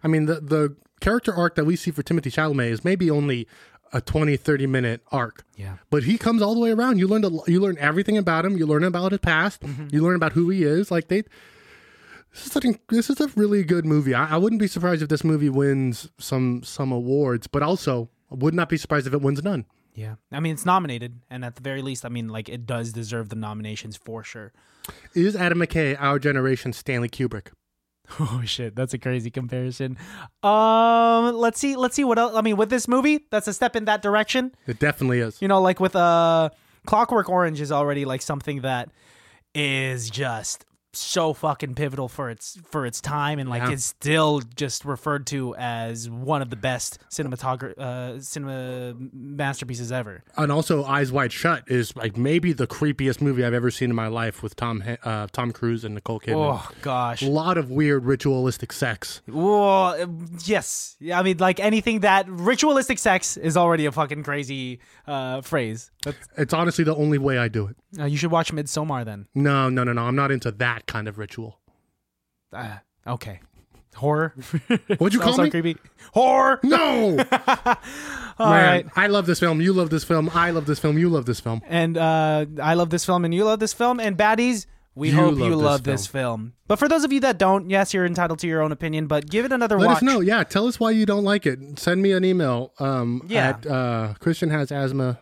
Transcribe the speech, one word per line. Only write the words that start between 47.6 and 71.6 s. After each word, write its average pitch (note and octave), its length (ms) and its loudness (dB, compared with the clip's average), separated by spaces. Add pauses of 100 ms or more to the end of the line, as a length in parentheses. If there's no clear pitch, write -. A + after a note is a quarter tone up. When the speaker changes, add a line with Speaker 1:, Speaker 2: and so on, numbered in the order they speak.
Speaker 2:
uh, B2+ 440 -10
cinema B2+ 720 -10 (180)
masterpieces C3 800 -6
ever. A2 320 -8 (120)
Speaker 1:
And D3+ 160 0
also, D3+ 320 0
Eyes C#3 280 0
Wide B2+ 200 0
Shut E3 360 -2
is, B2 280 0
like, A2+ 220 -6
maybe D#3 360 2
the B2 140 -2
creepiest C3+ 540 -2
movie B2+ 240 2
I've A#2+ 80 0
ever A#2+ 180 2
seen B2 200 -2
in A#2 40 0
my A2+ 120 -2
life A2+ 340 -6
with G#2+ 140 -10
Tom A2+ 260 -6
Ha-, A#2 220 -8
uh, G#2+ 280 -4
Tom A#2+ 200 -4
Cruise A#2 320 -4
and G#2+ 120 -8
Nicole A2 240 -8
Kidman. C#3 400 0
Speaker 2:
Oh, - 120 -14 (100)
gosh. B2 400 -4
Speaker 1:
A C#3 80 0
lot D#3+ 280 2
of C#3 120 -2
weird C#3+ 360 2
ritualistic C3 680 0
sex. - 540 -6
Speaker 2:
Whoa, F#3+ 720 4
uh, F3+ 80 -4 (380)
yes. - 540 -4
Yeah, E3+ 200 -2
I F#3 40 2
mean, F#3 140 2
like, F#3 220 2
anything G#3+ 420 2
that, G3 260 4
ritualistic B3 720 2
sex - 400 0
is D#3+ 180 -2
already E3+ 300 4
a C#3+ 60 0
fucking D3 320 -4
crazy, C3+ 560 -8 (280)
uh, C3+ 340 -6
phrase. A#2 500 -4 (120)
That's D3 140 -8 (200)
Speaker 1:
It's D3+ 160 0
honestly E3+ 300 0
the D#3 120 2
only D3+ 220 2
way C3+ 200 0
I A#2+ 100 0
do G#2+ 200 -2
it. A2 80 -10 (220)
Speaker 2:
Uh, D3+ 80 -6
you D3 120 -2
should D#3+ 140 0
watch E3 220 0
Midsommar D3 520 -4
then. G2+ 280 -12
Speaker 1:
No, C#3 360 2
no, B2+ 140 0
no, A#2+ 100 0
no. A#2+ 100 -2
I'm B2 120 0
not C#3 160 0
into A#2+ 200 -2
that A#2 340 -2
kind G#2+ 220 -6
of G#2 100 -10
ritual. A2 420 -12 (920)